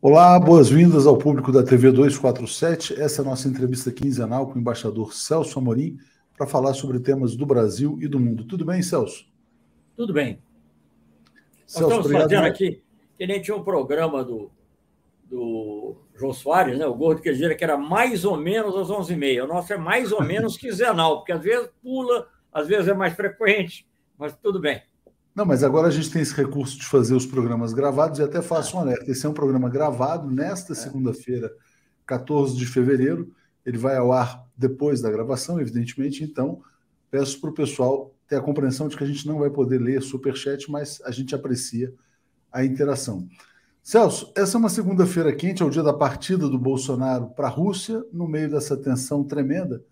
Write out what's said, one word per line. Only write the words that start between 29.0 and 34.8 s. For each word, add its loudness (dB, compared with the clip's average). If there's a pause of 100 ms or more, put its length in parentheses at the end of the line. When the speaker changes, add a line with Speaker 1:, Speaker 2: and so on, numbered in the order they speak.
Speaker 1:
Esse -6
é 0
um -6
programa 0
gravado -2
nesta -6
Speaker 2:
É. -8
Speaker 1:
segunda-feira, -6 (540)
quatorze -2
de -4
fevereiro. 0 (300)
Ele -6
vai -2
ao 2
ar -2
depois -2